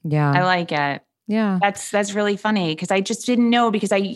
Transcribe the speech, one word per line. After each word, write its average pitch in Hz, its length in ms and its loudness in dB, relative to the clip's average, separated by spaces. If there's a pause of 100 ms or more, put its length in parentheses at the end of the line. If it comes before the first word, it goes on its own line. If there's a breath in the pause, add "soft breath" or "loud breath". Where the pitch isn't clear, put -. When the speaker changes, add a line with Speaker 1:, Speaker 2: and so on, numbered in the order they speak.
Speaker 1:
Yeah. 147 280 2
Speaker 2:
I 180 120 4
like 180 280 0
it. 147 320 -2 (240)
Speaker 1:
Yeah. 208 340 0
Speaker 2:
That's, 202 300 -2
that's 202 220 0
really 208 240 0
funny 196 380 0
'cause 175 140 -6
I 190 120 2
just 220 240 -6
didn't 240 240 2
know 240 200 4
because 208 220 -2
I, 196 240 -2